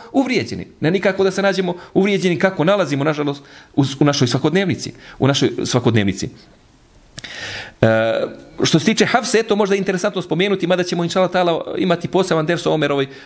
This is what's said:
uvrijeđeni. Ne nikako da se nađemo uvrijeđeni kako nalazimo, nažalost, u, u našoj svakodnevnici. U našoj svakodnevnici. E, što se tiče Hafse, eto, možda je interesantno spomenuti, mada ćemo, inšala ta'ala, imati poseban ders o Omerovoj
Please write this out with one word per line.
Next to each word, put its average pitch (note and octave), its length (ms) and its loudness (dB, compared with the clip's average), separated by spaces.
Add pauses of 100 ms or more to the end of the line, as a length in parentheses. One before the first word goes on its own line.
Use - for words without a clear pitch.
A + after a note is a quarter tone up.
(120)
uvrijeđeni. A#3 540 -2 (140)
Ne D3 100 0
nikako F#3+ 340 2
da F#3+ 60 2
se F#3+ 120 -4
nađemo F#3+ 320 0 (200)
uvrijeđeni F#3+ 440 2
kako F#3+ 260 2
nalazimo, D#3+ 400 2
nažalost, C#3+ 380 -2 (340)
u, C#3 80 4 (160)
u D3 40 6
našoj C#3+ 240 2
svakodnevnici. D#3 640 0 (260)
U - 80 2
našoj C3+ 240 2 (140)
svakodnevnici. A2 640 0 (1500)
E, A#2 40 4 (760)
što - 160 2
se D#3 60 0
tiče A3 220 2
Hafse, A#3 320 2
eto, A3 180 0
možda G3+ 180 2
je G3+ 40 0
interesantno F#3+ 440 -2
spomenuti, F#3+ 440 -2
mada F3+ 160 2
ćemo, F3 220 -2
inšala F#3 240 0
ta'ala, F3 500 0
imati E3+ 300 0
poseban F3 380 0
ders E3+ 200 -2
o D#3 60 2
Omerovoj C#3+ 340 0 (180)